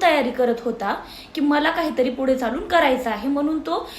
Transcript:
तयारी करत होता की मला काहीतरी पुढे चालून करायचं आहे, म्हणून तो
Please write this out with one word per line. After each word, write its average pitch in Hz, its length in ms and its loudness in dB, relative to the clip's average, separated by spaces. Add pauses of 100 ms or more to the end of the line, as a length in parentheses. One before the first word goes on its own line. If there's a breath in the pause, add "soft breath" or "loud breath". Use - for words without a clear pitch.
तयारी 294 300 4
करत 240 320 2
होता 226 400 -4 (320 loud breath)
की 311 60 -2
मला 294 300 2
काहीतरी 277 380 0
पुढे 262 280 0
चालून 262 300 -4
करायचं 262 420 2
आहे, 214 180 -4
म्हणून 285 320 0
तो 349 400 -4